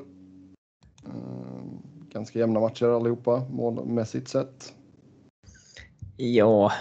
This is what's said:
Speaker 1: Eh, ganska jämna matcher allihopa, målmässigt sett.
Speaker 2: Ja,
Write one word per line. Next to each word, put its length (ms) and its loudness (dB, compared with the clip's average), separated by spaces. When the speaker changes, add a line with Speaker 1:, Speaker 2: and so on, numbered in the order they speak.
Speaker 1:
Eh, 580 -12
ganska 260 -8
jämna 220 2
matcher 260 0
allihopa, 540 0
målmässigt 800 -4
sett. 460 -6
Speaker 2:
Ja, 640 6